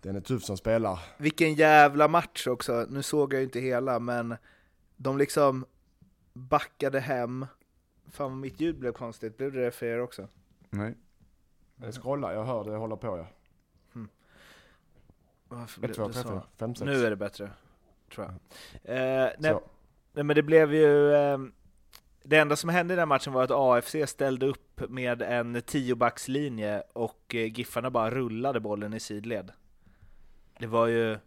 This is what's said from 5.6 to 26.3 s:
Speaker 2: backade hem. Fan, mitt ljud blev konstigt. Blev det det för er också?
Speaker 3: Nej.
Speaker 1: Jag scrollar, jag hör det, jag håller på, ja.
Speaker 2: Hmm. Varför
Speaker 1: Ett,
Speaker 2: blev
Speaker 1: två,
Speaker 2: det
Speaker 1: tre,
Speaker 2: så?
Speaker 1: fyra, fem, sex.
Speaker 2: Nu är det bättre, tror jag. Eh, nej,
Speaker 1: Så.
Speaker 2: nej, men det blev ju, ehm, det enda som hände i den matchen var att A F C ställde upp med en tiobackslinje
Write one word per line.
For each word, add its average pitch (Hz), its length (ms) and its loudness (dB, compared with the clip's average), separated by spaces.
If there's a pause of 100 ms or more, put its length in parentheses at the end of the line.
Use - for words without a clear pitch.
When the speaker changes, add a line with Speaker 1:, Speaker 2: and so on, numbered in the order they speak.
Speaker 2:
backade 135 680 -2
hem. 127 460 -4 (640)
Fan, 131 280 -8
mitt 135 220 -8
ljud 156 180 -2
blev 123 120 -4
konstigt. 113 460 -10
Blev 139 160 -6
det 127 120 -2
det 120 60 -2
för - 140 -10
er 117 160 -2
också? 107 260 -10 (420)
Speaker 3:
Nej. 107 260 -6 (800)
Speaker 1:
Jag 120 180 -14
scrollar, 127 400 -6
jag 107 120 -4
hör 120 180 -4
det, 107 80 -8
jag 107 80 -6
håller 110 160 -6
på, 101 220 -8
ja. 85 100 -12 (680)
Speaker 2:
Hmm. 110 160 -16 (1400)
Varför 120 160 -14
Speaker 1:
Ett, - 180 -16
Speaker 2:
blev 113 120 -6
Speaker 1:
två, 107 140 -4
Speaker 2:
det 117 60 -8
Speaker 1:
tre, 123 100 -6
Speaker 2:
så? 117 60 -10
Speaker 1:
fyra, 95 120 -8 (180)
fem, 117 160 -6
sex. 127 100 -8
Speaker 2:
Nu 135 200 0
är 110 40 2
det 104 60 -2
bättre, 101 340 -8 (640)
tror 101 120 -10
jag. 92 80 -12 (640)
Eh, 131 340 0 (100)
nej, 156 120 0
Speaker 1:
Så. 104 100 0 (520)
Speaker 2:
nej, 147 100 -4
men 147 120 2
det 151 80 6
blev 156 300 6
ju, 147 420 8
ehm, 139 360 2 (720)
det 147 140 4
enda 147 180 6
som 170 140 -4
hände 175 240 0
i 185 40 0
den 170 100 2
matchen 139 260 2
var 131 100 4
att 127 80 0
A 127 260 6
F 120 100 0
C 151 200 -2
ställde 131 380 -2
upp - 440 -6
med 123 320 -4
en 120 440 -4
tiobackslinje 120 1160 -2 (100)